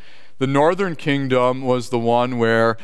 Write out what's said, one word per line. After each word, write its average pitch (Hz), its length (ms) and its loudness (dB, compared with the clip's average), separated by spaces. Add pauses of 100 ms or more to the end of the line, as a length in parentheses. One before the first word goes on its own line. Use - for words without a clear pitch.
(380)
The 135 100 -2
northern 165 480 2
kingdom 131 680 0
was 123 260 -2
the 123 100 0
one 120 380 0
where 113 460 2